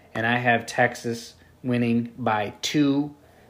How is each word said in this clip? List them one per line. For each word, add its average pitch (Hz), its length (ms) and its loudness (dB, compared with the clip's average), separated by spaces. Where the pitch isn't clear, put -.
and 113 100 -2
I 120 120 2
have 120 280 2
Texas 120 680 -2
winning 120 560 0
by 107 360 -2
two, 147 500 2